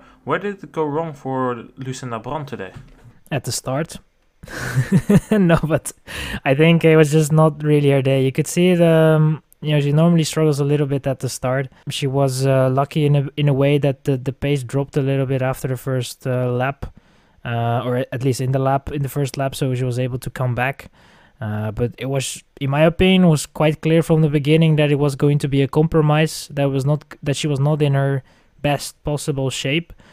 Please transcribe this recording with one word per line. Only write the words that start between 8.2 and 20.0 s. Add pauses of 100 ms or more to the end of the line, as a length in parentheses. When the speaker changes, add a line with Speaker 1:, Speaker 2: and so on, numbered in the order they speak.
Speaker 2:
You
could
see
it,
um, (180)
you
know,
she
normally
struggles
a
little
bit
at
the
start. (200)
She
was,
uh,
lucky
in
a,
in
a
way
that
the,
the
pace
dropped
a
little
bit
after
the
first,
uh,
lap, (580)
uh,
or
at
least
in
the
lap,
in
the
first
lap,
so
she
was
able